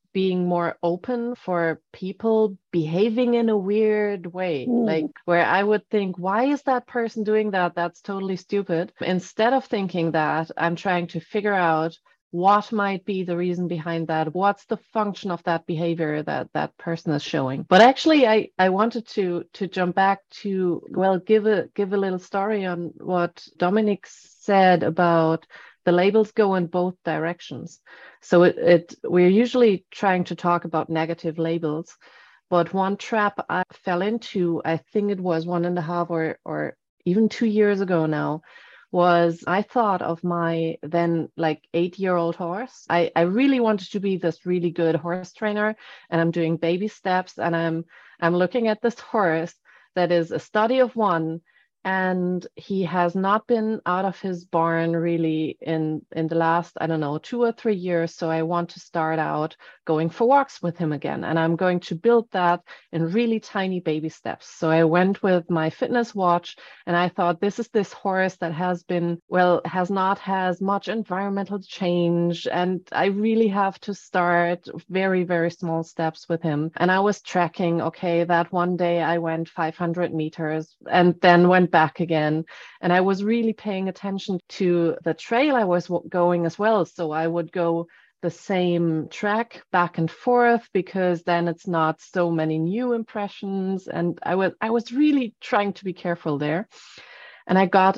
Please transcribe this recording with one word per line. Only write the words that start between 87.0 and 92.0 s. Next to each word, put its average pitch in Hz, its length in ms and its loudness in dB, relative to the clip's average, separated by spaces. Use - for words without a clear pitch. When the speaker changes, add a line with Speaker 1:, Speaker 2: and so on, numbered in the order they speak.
Speaker 1:
I 160 160 -2
would 165 240 -4
go 170 360 -2
the 170 100 -4
same 175 800 0
track 208 520 -4
back 175 240 0
and 165 120 0
forth, 240 640 2
because 180 500 -2
then 170 260 0
it's 165 180 -8
not 160 320 0
so 175 320 -2